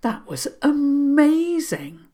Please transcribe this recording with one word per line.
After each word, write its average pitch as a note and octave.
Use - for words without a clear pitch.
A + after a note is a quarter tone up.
That A3+
was C#3
amazing C#4+